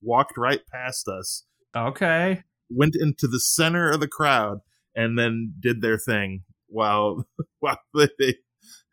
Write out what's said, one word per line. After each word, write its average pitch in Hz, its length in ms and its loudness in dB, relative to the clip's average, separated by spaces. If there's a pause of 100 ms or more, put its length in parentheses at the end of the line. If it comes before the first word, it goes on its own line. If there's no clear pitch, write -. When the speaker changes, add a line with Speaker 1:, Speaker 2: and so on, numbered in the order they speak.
Speaker 1:
walked 120 340 2
right 127 300 0
past 127 420 -8
us, 95 360 -8 (320)
Speaker 2:
Okay. 165 640 0 (280)
Speaker 1:
went 147 260 2
into 151 320 0
the 120 120 -2
center 165 500 2
of 151 100 2
the 151 80 -2
crowd, 113 500 0 (360)
and 113 240 0
then 113 420 0
did 117 200 0
their 110 180 2
thing 98 460 -2 (220)
while, 104 600 0 (160)
<laughs> - 180 -18
while 139 180 0 (160)
they, 139 400 2 (580)